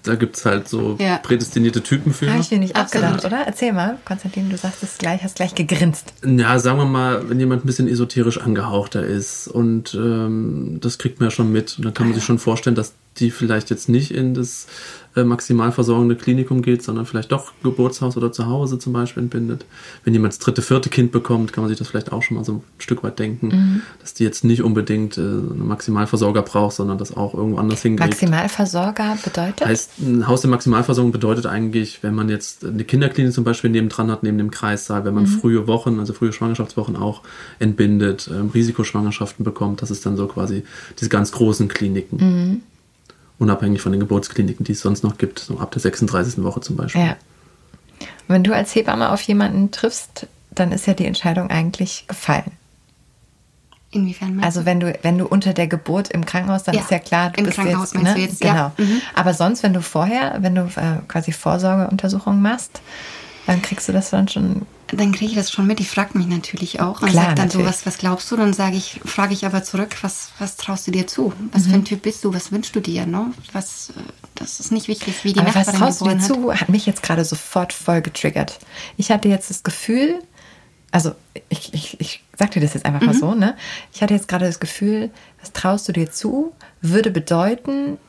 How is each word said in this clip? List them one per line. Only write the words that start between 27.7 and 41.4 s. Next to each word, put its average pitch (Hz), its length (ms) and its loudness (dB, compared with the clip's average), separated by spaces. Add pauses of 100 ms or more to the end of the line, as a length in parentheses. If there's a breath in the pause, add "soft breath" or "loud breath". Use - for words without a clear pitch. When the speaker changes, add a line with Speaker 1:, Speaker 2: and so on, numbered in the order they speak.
Speaker 1:
hinkriegt. 113 300 4
Speaker 3:
Maximalversorger 190 1120 0
bedeutet? 180 440 -4
Speaker 1:
Heißt, - 320 -2
ein 120 280 2
Haus 127 140 4
der 131 80 2
Maximalversorgung 120 640 2
bedeutet 117 340 0
eigentlich, 110 560 -2
wenn 104 140 -2
man 107 140 0
jetzt - 360 -8
eine 107 180 -4
Kinderklinik 135 480 2
zum 123 120 0
Beispiel 117 260 0
nebendran 113 400 2
hat, 110 140 -2
neben 107 160 0
dem 104 100 0
Kreissaal, 104 560 -4
wenn 101 80 0
man 104 120 4
Speaker 3:
Mhm. 104 140 4
Speaker 1:
frühe 113 280 2
Wochen, 113 320 2
also 107 140 -4
frühe 110 200 0
Schwangerschaftswochen 113 600 -4
auch 104 260 -4 (380 loud breath)
entbindet, 104 760 2
ähm, 104 180 -2
Risikoschwangerschaften 107 920 -2
bekommt, 101 380 -2
das 110 80 -6
ist 98 160 -8
dann 98 100 0
so 101 80 0
quasi 95 380 -4 (360 loud breath)
diese 113 120 -2
ganz 104 200 2
großen 110 360 4